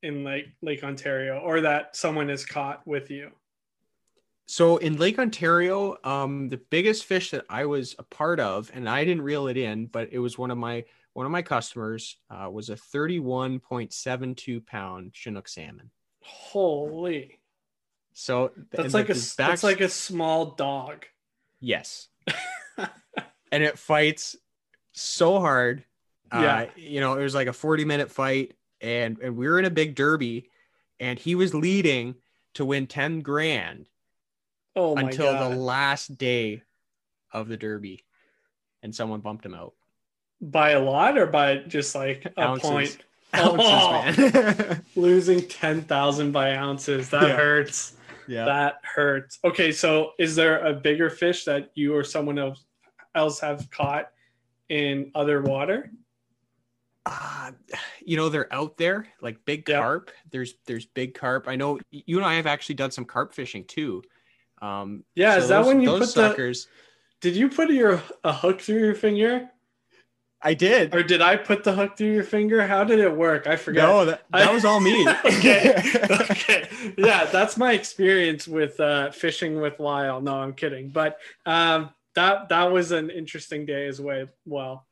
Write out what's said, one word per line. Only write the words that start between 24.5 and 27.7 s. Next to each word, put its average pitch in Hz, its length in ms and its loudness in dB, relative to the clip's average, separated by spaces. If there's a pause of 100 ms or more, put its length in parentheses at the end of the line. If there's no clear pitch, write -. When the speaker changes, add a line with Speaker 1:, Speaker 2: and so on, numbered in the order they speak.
Speaker 2:
so - 460 0
hard. 135 460 0 (480)
Speaker 1:
Yeah. 117 220 2
Speaker 2:
Uh, 113 120 -4 (100)
you 147 240 -8
know, 131 180 0
it 139 60 -4
was 135 100 -4
like 135 140 -2
a 120 40 -6
forty-minute 151 600 -2